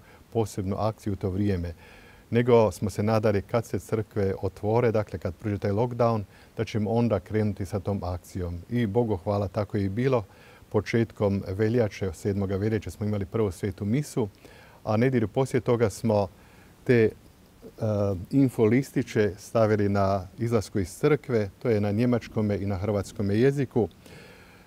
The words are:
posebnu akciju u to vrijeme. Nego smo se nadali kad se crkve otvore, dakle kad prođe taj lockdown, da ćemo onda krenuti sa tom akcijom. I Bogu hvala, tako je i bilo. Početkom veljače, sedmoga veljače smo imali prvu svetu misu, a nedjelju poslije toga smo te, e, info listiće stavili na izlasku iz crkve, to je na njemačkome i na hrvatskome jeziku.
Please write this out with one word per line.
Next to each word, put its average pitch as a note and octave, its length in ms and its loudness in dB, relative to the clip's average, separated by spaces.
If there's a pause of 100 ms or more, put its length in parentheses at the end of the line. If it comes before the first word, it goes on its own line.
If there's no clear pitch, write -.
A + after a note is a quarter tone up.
(340)
posebnu G2+ 460 -2
akciju G#2 340 -2
u - 20 -4
to G2 140 -4
vrijeme. F#2 440 -2 (580)
Nego A#2 400 6
smo G#2 180 -6
se G#2 140 -4
nadali G#2+ 380 2
kad - 240 -2
se G#2 140 -6
crkve G#2 600 -4
otvore, A2 500 0
dakle G2+ 280 -2
kad F2+ 160 -6
prođe G2+ 220 -4
taj G2+ 140 -2
lockdown, A#2 520 0 (340)
da A2+ 80 -2
ćemo G#2+ 240 -2
onda A2+ 300 2
krenuti G#2 460 -2
sa G2+ 140 -4
tom G2 240 -4
akcijom. F2 560 -6 (100)
I A#2+ 160 0
Bogu G#2+ 300 0
hvala, G2+ 320 -2
tako G#2+ 300 -4
je G2 80 0
i G2 40 -2
bilo. A#2+ 340 0 (460)
Početkom G#2+ 760 0
veljače, G#2 680 -2
sedmoga G2 420 -2
veljače G2+ 360 -2
smo - 140 -6
imali G#2 200 -2
prvu G#2+ 260 -2
svetu G2+ 340 -6
misu, B2 420 -2 (560)
a A2 140 0
nedjelju B2 300 2
poslije C3 340 0
toga A#2 280 2
smo G#2 380 2 (560)
te, A#2+ 200 6
e, G#2 80 4 (1200)
info C3+ 320 2
listiće A2+ 760 2
stavili G#2 520 2
na G2 380 2 (100)
izlasku A2+ 420 -2
iz - 180 -4
crkve, B2+ 520 0 (120)
to B2+ 80 -2
je G#2 120 4
na G#2 100 0
njemačkome A2 680 0
i F#2+ 80 -4
na G2+ 100 -2
hrvatskome G2+ 600 -2
jeziku. B2+ 540 2 (760)